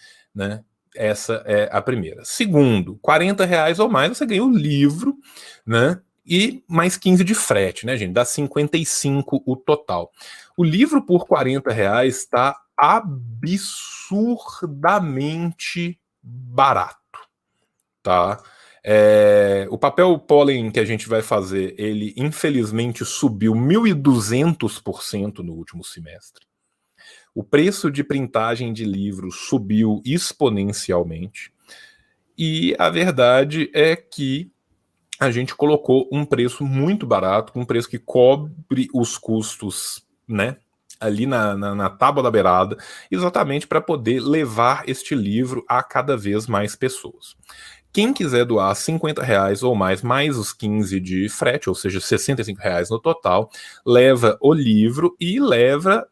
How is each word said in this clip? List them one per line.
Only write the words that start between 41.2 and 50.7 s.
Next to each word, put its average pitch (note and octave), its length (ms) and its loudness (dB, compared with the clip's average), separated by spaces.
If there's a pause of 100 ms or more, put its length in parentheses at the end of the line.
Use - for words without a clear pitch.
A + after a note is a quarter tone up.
na, G#2+ 300 0
na, G2+ 180 -4
na G2 160 -2
tábua C#3 320 2
da A#2+ 80 2
beirada, F#2+ 460 2 (340)
exatamente F3 560 -2
pra D#3+ 140 0
poder B2+ 400 -2
levar C3 680 0
este C3+ 260 -6
livro A#2+ 540 -2
a B2 140 0
cada C3+ 340 -2
vez G#2 300 -4
mais G#2+ 300 -2
pessoas. - 580 -8 (580)
Quem A3 200 0
quiser B2+ 320 0
doar G2+ 320 2
cinquenta D#3+ 460 -4
reais G2+ 400 0
ou B2 120 2
mais, F#2+ 280 0
mais C3+ 340 0
os G#2+ 160 -6
quinze G#2 480 -2